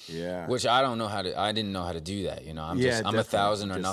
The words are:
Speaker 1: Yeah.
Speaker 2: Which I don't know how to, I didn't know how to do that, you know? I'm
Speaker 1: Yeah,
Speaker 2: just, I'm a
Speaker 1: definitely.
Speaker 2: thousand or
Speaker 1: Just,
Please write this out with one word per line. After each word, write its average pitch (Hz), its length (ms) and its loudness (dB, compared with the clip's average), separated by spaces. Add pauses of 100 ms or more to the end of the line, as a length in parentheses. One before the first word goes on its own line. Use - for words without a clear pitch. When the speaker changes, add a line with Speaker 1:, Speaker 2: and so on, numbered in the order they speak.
Speaker 1:
Yeah. 87 400 -6
Speaker 2:
Which 120 180 0
I 120 160 6
don't 123 160 2
know 113 100 0
how 101 140 -2
to, 90 180 -2
I 104 120 2
didn't 104 220 0
know 92 100 -2
how 87 100 -4
to 82 80 -6
do 95 220 -4
that, 76 220 -6
you 78 80 -10
know? 80 100 -6
I'm 82 160 -2
Speaker 1:
Yeah, 127 100 4
Speaker 2:
just, 113 160 2
I'm 107 100 0
a - 20 4
Speaker 1:
definitely. 110 200 2
Speaker 2:
thousand 101 340 2
or 92 40 -2
Speaker 1:
Just, 92 180 -2